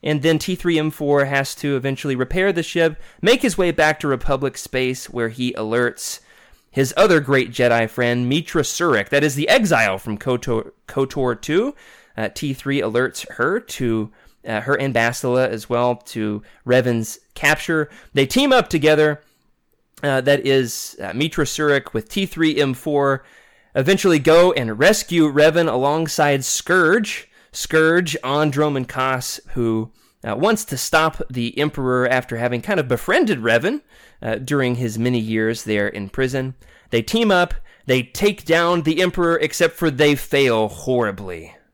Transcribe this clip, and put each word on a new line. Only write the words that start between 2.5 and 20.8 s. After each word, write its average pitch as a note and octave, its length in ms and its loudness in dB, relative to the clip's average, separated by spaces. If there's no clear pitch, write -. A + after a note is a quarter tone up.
the E3 80 -2
ship, E3 360 0
make A#3+ 220 2
his A3 160 0
way F3+ 120 2
back D3+ 300 2
to D3+ 80 -4
Republic C3+ 480 -2
space B2+ 540 -6
where A#2 180 -2
he B2 260 -4
alerts A#2 680 -2
his C3+ 260 -2
other F3+ 240 6
great C3+ 300 0
Jedi A#2 400 2
friend, B2 400 0
Meetra D#3 320 0
Surik, F3 480 0
that C#3+ 140 2
is D3 100 0
the C#3+ 140 -2
exile C3+ 500 4
from G#2+ 180 -8
Kotor, B2 540 -4
kotor C3 500 -2
two. G#3+ 360 -2
Uh, A2 160 -4
T C#3+ 220 -6
three C#3 260 -4
alerts A#2 520 -2
her D#3+ 280 -2
to, A2+ 500 -4
uh, G#2+ 160 -4
her C3 120 0
and C#3 200 -2
Bastila B2 540 0
as G#2+ 200 -8
well A#2+ 280 0
to G#2+ 460 -6
Revan's A#2+ 520 0
capture. - 560 0
They C3+ 120 4
team C4+ 280 2
up A#3+ 160 2
together. D3+ 520 2
Uh, C3+ 200 0
that C#3 240 2
is, C3+ 540 0